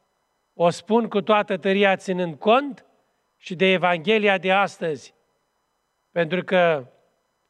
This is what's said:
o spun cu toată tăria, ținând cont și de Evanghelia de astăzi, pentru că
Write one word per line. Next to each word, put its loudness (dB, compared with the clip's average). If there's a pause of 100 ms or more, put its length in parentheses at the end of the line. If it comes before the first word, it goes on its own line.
(540)
o 2
spun -2
cu -2
toată 0
tăria, 2
ținând -6
cont 0 (500)
și -14
de 2
Evanghelia 0
de -2
astăzi, -4 (960)
pentru -4
că 0 (640)